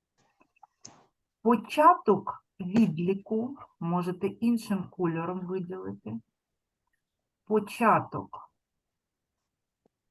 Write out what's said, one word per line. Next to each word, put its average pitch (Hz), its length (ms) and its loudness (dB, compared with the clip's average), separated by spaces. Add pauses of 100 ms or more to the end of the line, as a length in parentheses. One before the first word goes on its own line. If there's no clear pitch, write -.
(1400)
Початок 240 1040 4 (140)
відліку 196 960 0 (220)
можете 175 480 -2
іншим 226 640 -2
кольором 170 480 -2
виділити. 185 720 -8 (1300)
Початок 208 1040 -2 (1600)